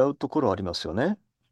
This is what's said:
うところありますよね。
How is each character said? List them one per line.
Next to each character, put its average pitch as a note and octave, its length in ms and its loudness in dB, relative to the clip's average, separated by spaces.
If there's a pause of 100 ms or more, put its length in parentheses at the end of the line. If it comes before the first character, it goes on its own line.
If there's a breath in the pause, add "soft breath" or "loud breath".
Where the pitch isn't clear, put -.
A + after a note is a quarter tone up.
う C#3 140 4
と C#3 140 -6
こ D#3 120 0
ろ A#2 100 2
あ F#2 40 0
り G2 60 -8
ま F2+ 140 -6
す - 120 -8
よ D#2 60 -8
ね。 D3+ 240 0 (340)